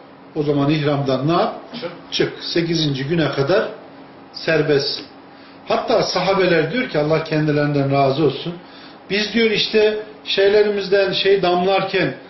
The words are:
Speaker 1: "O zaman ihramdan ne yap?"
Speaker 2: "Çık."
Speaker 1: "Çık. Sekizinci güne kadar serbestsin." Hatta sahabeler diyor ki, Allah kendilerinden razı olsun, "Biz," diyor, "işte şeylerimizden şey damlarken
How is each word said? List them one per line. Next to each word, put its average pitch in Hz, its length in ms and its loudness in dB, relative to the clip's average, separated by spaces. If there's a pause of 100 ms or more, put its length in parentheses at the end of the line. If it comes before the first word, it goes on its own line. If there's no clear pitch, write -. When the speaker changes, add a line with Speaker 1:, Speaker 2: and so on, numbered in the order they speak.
(340)
Speaker 1:
"O 156 80 -2
zaman 143 280 2
ihramdan 139 580 0
ne 165 40 2
yap?" 196 220 0 (260)
Speaker 2:
"Çık." 175 100 -10 (200)
Speaker 1:
"Çık. - 220 -2 (120)
Sekizinci 156 600 -2
güne 151 280 0
kadar 190 360 0 (640)
serbestsin." 151 760 -2 (600)
Hatta 220 340 0
sahabeler 180 720 0
diyor 247 160 -2
ki, 160 100 -4
Allah 156 260 0
kendilerinden 147 680 0
razı 139 320 2
olsun, 165 300 -2 (560)
"Biz," 208 220 -2
diyor, 226 180 2
"işte 214 520 2 (220)
şeylerimizden 202 880 2
şey 190 300 2
damlarken 180 720 0 (160)